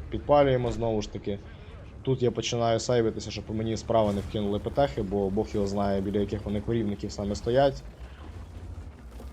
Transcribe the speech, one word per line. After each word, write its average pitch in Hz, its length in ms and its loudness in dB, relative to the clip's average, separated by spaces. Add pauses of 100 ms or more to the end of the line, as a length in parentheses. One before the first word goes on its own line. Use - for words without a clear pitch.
підпалюємо 127 640 4
знову 110 300 0
ж - 120 -8
таки. 101 260 -4 (640)
Тут 123 220 2
я 120 80 4
починаю 117 480 2
сейвитися, 110 520 2
щоб 104 120 -6
по 110 100 -6
мені 110 240 -2
справа 110 360 4
не 98 80 0
вкинули 104 380 -2
петехи, 135 420 0
бо 98 280 0
Бог 104 240 0
його 101 140 2
знає, 98 340 2
біля 101 180 0
яких 101 260 -2
вони 101 160 -2
корівників 107 500 -2
саме 104 240 -2
стоять. 135 480 2 (1500)